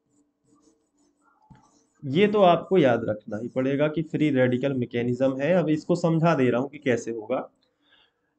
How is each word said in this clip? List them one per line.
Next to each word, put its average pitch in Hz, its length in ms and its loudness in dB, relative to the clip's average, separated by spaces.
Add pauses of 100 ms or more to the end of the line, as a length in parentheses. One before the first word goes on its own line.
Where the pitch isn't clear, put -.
(2000)
ये 151 260 2
तो 208 140 2
आपको 175 360 4
याद 117 260 2
रखना 107 340 -6
ही 120 120 -10
पड़ेगा 139 380 -2
कि 156 160 -4
free 151 280 -2
radical 127 420 0
mechanism 123 600 -2
है। 143 180 0
अब 165 160 2
इसको 151 260 -2
समझा 165 380 2
दे 131 160 2
रहा 117 100 0
हूं 143 80 -4
कि 147 120 -18
कैसे 117 320 -2
होगा। 117 360 -6 (920)